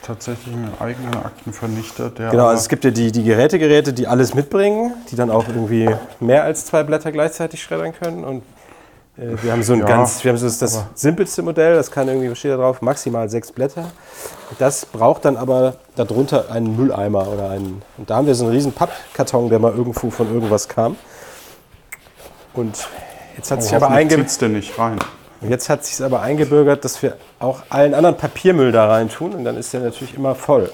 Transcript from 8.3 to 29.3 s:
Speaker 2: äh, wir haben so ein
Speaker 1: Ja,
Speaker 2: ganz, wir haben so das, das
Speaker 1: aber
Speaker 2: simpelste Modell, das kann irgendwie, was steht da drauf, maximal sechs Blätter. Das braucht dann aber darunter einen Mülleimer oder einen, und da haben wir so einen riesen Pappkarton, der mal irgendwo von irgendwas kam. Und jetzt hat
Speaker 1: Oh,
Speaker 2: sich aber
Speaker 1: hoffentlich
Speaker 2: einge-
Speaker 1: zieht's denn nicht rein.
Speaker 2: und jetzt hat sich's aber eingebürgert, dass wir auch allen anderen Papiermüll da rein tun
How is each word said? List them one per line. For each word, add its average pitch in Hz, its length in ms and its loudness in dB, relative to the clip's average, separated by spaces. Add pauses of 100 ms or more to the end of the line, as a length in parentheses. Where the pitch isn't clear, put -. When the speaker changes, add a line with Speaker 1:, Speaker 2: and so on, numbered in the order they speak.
Speaker 2:
äh, 117 260 -8
wir 117 100 -2
haben 117 100 0
so 117 100 4
ein 113 60 6
Speaker 1:
Ja, 104 60 2
Speaker 2:
ganz, 120 380 2
wir 127 80 4
haben 120 60 2
so 120 100 -2
das, 113 100 -2
das 113 200 -2
Speaker 1:
aber 101 180 -8
Speaker 2:
simpelste 170 480 0
Modell, 165 320 4
das 156 160 0
kann 135 180 -2
irgendwie, 131 220 0
was 117 80 -10
steht 143 120 -2
da 131 60 0
drauf, 127 240 0
maximal 117 480 -2
sechs 113 220 -6
Blätter. 151 340 -4 (720)
Das 135 280 0
braucht 120 380 2
dann 135 140 2
aber 127 380 2 (200)
darunter 123 560 0
einen 113 240 -2
Mülleimer 101 540 0
oder 101 220 -4
einen, 98 320 -8 (140)
und 107 120 -16
da 113 80 0
haben 143 100 2
wir 131 80 4
so 120 100 0
einen 113 80 2
riesen 139 200 0
Pappkarton, - 760 -2
der 113 100 4
mal 117 140 4
irgendwo 120 360 -4
von 113 240 -2
irgendwas 107 340 0
kam. 120 300 -2 (1600)
Und 113 340 -6 (480)
jetzt - 140 -8
hat 131 80 0
Speaker 1:
Oh, - 20 -4
Speaker 2:
sich 104 140 0
aber 139 140 4
Speaker 1:
hoffentlich 151 220 4
Speaker 2:
einge- 151 120 6
Speaker 1:
zieht's - 160 -4
denn 110 140 2
nicht 104 260 -6
rein. 113 180 -2 (420)
Speaker 2:
und 107 120 -6
jetzt 127 180 -4
hat 147 160 -2
sich's - 160 -8
aber 127 200 0
eingebürgert, 143 640 2
dass - 200 -6
wir 127 120 -2 (220)
auch 127 320 -4
allen 143 240 4
anderen 160 240 4
Papiermüll 147 540 2
da 110 160 6
rein 110 200 4
tun 175 260 -8